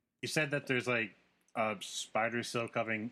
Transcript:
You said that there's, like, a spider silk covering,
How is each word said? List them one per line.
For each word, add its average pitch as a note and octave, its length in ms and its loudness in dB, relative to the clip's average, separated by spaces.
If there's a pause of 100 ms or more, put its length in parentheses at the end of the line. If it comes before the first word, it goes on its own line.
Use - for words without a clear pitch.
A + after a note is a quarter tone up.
(220)
You B2 60 -4
said D3+ 240 2
that C#3+ 160 0
there's, B2 200 2
like, A#2 240 2 (440)
a A2 240 2
spider A2+ 640 0
silk A#2 300 -2
covering, A2+ 380 -2